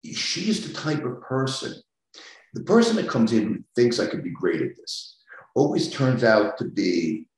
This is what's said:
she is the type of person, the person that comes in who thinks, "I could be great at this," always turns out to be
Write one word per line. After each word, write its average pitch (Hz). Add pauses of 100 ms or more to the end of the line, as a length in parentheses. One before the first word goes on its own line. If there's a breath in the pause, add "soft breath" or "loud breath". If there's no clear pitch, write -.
she -
is -
the -
type 147
of 127
person, 131 (800 loud breath)
the -
person 226
that -
comes 113
in 107
who - (160)
thinks, 120
"I 90
could -
be 87
great -
at -
this," - (360 loud breath)
always 151
turns 127
out 107
to -
be 82 (120)